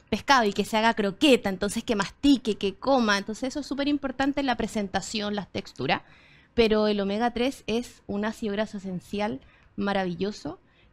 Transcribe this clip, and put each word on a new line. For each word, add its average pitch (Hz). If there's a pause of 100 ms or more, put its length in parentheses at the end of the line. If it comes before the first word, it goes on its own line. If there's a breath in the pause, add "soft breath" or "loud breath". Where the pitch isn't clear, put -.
pescado 240
y 202
que 202
se 220
haga 226
croqueta, 214
entonces 202
que 233
mastique, 214
que 196
coma, 233
entonces 214
eso 294
es -
súper 277
importante 277
en 285
la 247
presentación, 208
las 190
texturas, - (500 soft breath)
pero 214
el 214
omega 208
tres 240
es 233
un 202
ácido 214
graso 208
esencial 202 (340 soft breath)
maravilloso 196 (340 soft breath)